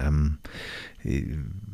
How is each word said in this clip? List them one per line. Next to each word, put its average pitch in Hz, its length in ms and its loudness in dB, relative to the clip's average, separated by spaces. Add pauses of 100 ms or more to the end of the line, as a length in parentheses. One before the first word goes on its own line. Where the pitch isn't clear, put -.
ähm, 73 380 4 (680)
äh, - 320 0 (380)